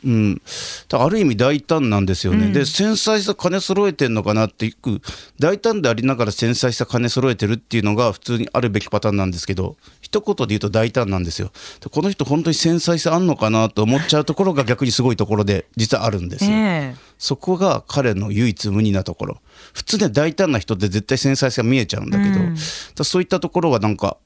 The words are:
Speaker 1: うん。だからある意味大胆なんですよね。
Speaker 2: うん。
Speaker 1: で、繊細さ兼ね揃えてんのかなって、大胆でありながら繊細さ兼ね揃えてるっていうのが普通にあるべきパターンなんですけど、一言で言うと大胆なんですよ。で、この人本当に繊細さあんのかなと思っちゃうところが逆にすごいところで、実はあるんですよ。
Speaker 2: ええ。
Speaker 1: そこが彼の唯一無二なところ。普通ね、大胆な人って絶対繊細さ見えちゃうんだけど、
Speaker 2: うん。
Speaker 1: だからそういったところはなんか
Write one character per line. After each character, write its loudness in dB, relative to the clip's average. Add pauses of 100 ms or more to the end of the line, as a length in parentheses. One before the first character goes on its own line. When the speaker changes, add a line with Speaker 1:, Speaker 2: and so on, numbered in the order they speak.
Speaker 1:
う -2
ん。 2
だ -10 (500)
か 0
ら 4
あ 4
る 2
意 4
味 2
大 2
胆 0
な 2
ん 2
で 0
す -4
よ 2
ね。 4
Speaker 2:
う 2
ん。 -2
Speaker 1:
で、 2
繊 0
細 0
さ -2
兼 -2
ね -2
揃 0
え -2
て 0
ん 0
の 0
か 0
な 2
っ -8
て、 -4 (680)
大 2
胆 0
で 2
あ 2
り -4
な 0
が 0
ら -2
繊 0
細 0
さ -2
兼 -2
ね 0
揃 0
え 0
て -2
る 0
っ -6
て -4
い 2
う -2
の 0
が 2
普 -10
通 -4
に -4
あ 0
る 0
べ 0
き -12
パ -2
タ 0
ー 0
ン 0
な 0
ん 0
で -6
す -10
け -4
ど、 -4 (260)
一 -2
言 -2
で -2
言 0
う -2
と -2
大 2
胆 0
な 0
ん 0
で -4
す -8
よ。 -6 (300)
で、 -14
こ -2
の 2
人 -4
本 0
当 0
に 0
繊 2
細 0
さ 0
あ 2
ん 2
の 2
か 0
な 2
と 0
思 4
っ -2
ち 2
ゃ 4
う -2
と -2
こ 0
ろ 2
が 2
逆 0
に 2
す 0
ご 4
い -4
と 0
こ 0
ろ 2
で、 0 (140)
実 2
は -2
あ 2
る -2
ん -4
で -10
す 0
よ。 2
Speaker 2:
え 0
え。 -20
Speaker 1:
そ -4
こ -2
が 0
彼 0
の -4
唯 2
一 -4
無 2
二 4
な 0
と -8
こ -10
ろ。 -10 (320)
普 -12
通 -2
ね、 4
大 0
胆 2
な 2
人 -2
っ -4
て -2
絶 -2
対 0
繊 2
細 0
さ -2
見 2
え 0
ち -6
ゃ -4
う -8
ん -6
だ 2
け 2
ど、 2
Speaker 2:
う 2
ん。 -2
Speaker 1:
だ -8
か -8 (340)
ら -2
そ 0
う 0
い -2
っ -20
た 0
と -4
こ -2
ろ 2
は 2
な 0
ん 0
か -4